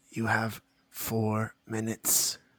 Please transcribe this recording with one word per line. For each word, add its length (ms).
You 160
have 340
four 640
minutes. 720